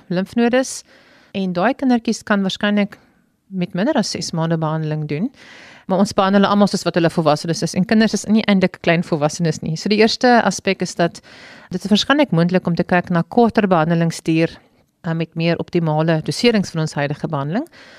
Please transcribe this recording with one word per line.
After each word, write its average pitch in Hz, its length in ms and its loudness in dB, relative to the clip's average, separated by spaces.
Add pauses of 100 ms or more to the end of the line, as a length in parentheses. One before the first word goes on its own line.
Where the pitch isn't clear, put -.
limfnodes, 233 720 0 (500)
en 190 200 -4
daai 196 220 0
kindertjies 240 480 0
kan - 200 0
waarskynlik 208 560 -2 (500)
met 180 260 -6
minder 233 220 0
as 214 140 0
ses - 220 -8
maande 165 260 -2
behandeling 156 500 -4
doen. 156 240 -4 (540)
Maar 185 120 0
ons 196 140 2
behandel 196 280 2
hulle 196 80 4
almal 202 200 4
soos - 160 -4
wat - 100 -2
hulle 165 160 2
volwassenes 160 520 0
is, 170 120 -4
en 185 100 0
kinders 220 300 2
is 202 100 -4
nie 214 240 2
eintlik 190 320 2
klein 170 220 0
volwassenes 156 580 -2
nie. 160 160 -4
So, - 120 -6
die 208 100 2
eerste 233 440 4
aspek 190 400 -2
is 180 120 -6
dat - 260 -2 (500)
dit - 140 -8
is - 60 -4
waarskynlik 269 400 2
moontlik 175 360 0
om 170 80 0
te 175 100 -2
kyk 180 260 0
na 170 120 0
korter 220 460 0
behandelingsduur, 165 920 0 (440)
eh, 165 100 -6
met 165 220 -6
meer 165 240 0
optimale 160 640 0
doserings 220 480 0
van 165 100 -4
ons 156 140 -4
huidige 147 340 -4
behandeling, 160 380 -4 (320)